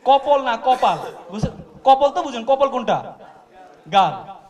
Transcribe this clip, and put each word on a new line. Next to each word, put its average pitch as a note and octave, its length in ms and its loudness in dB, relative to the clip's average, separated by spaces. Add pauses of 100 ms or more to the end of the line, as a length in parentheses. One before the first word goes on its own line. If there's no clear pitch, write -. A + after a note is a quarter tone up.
কপাল C#4 380 2
না, A#3+ 140 -2
কপাল। B3 400 0 (340)
বুঝে-, G#3+ 200 -6 (320)
কপাল C4+ 260 4
তো E4+ 140 -4
বুঝেন, A#3+ 220 -8
কপাল C4+ 240 2
কোনটা? G3 460 -6 (800)
গাল। F#3+ 400 0 (160)